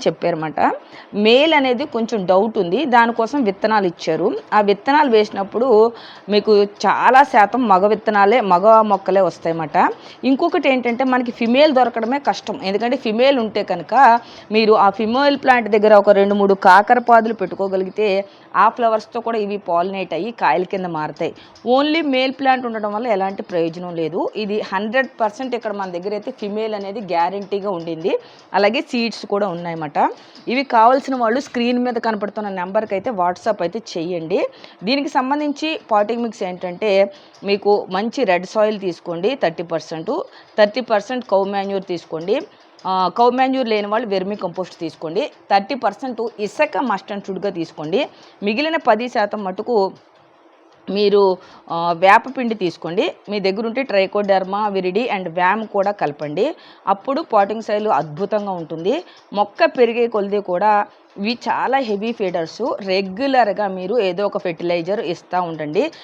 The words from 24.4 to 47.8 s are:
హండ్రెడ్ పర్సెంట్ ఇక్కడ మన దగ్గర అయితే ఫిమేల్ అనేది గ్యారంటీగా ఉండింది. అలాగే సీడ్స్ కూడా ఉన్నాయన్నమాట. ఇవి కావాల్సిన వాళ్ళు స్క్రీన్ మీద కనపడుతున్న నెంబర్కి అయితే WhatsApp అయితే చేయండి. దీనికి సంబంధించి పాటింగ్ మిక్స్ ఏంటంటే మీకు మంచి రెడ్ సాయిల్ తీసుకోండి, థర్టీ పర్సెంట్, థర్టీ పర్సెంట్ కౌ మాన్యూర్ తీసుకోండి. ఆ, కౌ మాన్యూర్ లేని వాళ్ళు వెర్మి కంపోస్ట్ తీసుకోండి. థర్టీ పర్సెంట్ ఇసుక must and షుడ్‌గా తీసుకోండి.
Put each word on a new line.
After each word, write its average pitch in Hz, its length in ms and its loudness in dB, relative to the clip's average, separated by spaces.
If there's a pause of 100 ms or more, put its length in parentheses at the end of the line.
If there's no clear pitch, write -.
హండ్రెడ్ 214 460 -4 (140)
పర్సెంట్ 240 340 -4
ఇక్కడ 220 160 -6
మన 196 180 -8
దగ్గర 175 220 -8
అయితే 208 200 -8
ఫిమేల్ 214 440 -6
అనేది 196 260 -10
గ్యారంటీగా 190 680 -4
ఉండింది. 170 500 -4 (340)
అలాగే 208 280 2
సీడ్స్ 233 440 -4
కూడా 202 220 -2
ఉన్నాయన్నమాట. 170 640 -2 (380)
ఇవి 262 160 0
కావాల్సిన 262 520 4
వాళ్ళు 240 240 0
స్క్రీన్ 247 400 -2
మీద 247 140 -2
కనపడుతున్న 208 560 -4
నెంబర్కి 190 460 -4
అయితే 196 160 -4
WhatsApp 185 500 -2
అయితే 175 200 -4 (160)
చేయండి. 175 500 -2 (360)
దీనికి 277 260 -2
సంబంధించి 294 680 -2 (120)
పాటింగ్ 226 320 0
మిక్స్ 220 200 -8
ఏంటంటే 190 680 0 (320)
మీకు 202 460 0
మంచి 220 340 -4
రెడ్ 180 220 0
సాయిల్ 214 340 0
తీసుకోండి, 180 640 -4
థర్టీ 170 200 -2
పర్సెంట్, 165 480 -8 (460)
థర్టీ 208 240 2
పర్సెంట్ 226 440 -4
కౌ 196 180 2
మాన్యూర్ 196 400 -4
తీసుకోండి. 175 580 -6 (460)
ఆ, 185 300 0
కౌ 240 120 6
మాన్యూర్ 262 380 0
లేని 208 200 0
వాళ్ళు 220 200 -2
వెర్మి 196 280 -4
కంపోస్ట్ 185 440 -8
తీసుకోండి. 170 520 -6 (200)
థర్టీ 202 240 2
పర్సెంట్ 233 460 -6 (180)
ఇసుక 294 380 -2
must 214 380 -4
and 202 120 -10
షుడ్‌గా 190 220 -6
తీసుకోండి. 170 580 -4 (360)